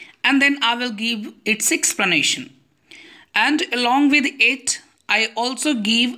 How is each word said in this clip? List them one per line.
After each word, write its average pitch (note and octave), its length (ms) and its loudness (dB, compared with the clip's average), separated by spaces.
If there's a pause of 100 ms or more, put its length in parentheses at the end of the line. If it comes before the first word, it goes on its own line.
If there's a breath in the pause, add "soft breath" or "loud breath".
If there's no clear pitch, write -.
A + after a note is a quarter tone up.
(220 loud breath)
and C4+ 200 4
then C#4+ 200 2
I A#3 120 0
will B3 180 -6
give A3 400 -6 (140)
its A3 260 0
explanation. - 800 -2 (840 loud breath)
And C#4+ 280 2 (100)
along B3 380 2
with C#4+ 160 2
it, - 560 -2 (260)
I A3 280 0
also B3+ 360 -2
give, A#3 460 0